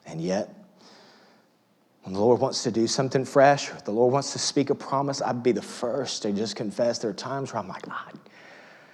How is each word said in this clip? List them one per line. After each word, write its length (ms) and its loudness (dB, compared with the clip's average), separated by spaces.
And 160 -10
yet, 340 -2
when 100 -10
the 80 0
Lord 180 6
wants 240 -2
to 80 0
do 160 2
something 380 0
fresh, 460 6
if 120 -16
the 80 -6
Lord 220 4
wants 180 0
to 80 -6
speak 300 0
a 60 2
promise, 460 -2
I'd 220 -2
be 80 6
the 100 2
first 600 -4
to 100 -2
just 240 -2
confess 440 0
there 100 -2
are 40 -4
times 380 -6
where 100 -2
I'm 60 -8
like, 220 -12
"I, 220 -10